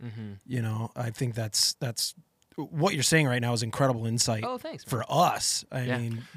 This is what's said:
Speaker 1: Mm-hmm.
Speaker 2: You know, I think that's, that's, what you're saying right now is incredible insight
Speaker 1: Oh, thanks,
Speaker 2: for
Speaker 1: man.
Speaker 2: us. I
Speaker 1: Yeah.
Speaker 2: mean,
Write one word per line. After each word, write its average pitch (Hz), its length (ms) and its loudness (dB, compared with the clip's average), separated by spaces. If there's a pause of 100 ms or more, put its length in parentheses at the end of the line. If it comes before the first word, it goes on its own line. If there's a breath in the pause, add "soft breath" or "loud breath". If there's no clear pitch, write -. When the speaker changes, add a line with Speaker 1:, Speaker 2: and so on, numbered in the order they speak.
Speaker 1:
Mm-hmm. 110 280 -10 (160)
Speaker 2:
You 123 160 -2
know, 110 320 -2
I 117 160 -4
think 117 240 -4
that's, - 400 0
that's, - 400 -4 (400)
what 165 400 0
you're 135 80 0
saying 156 240 6
right 123 140 2
now 120 120 2
is 113 80 0
incredible 117 460 2
insight 113 360 0
Speaker 1:
Oh, 247 140 -4
thanks, 311 260 -12
Speaker 2:
for 127 160 -2
Speaker 1:
man. 117 100 -4
Speaker 2:
us. 143 640 2
I 127 120 -4
Speaker 1:
Yeah. 123 160 0
Speaker 2:
mean, 117 240 -4 (140)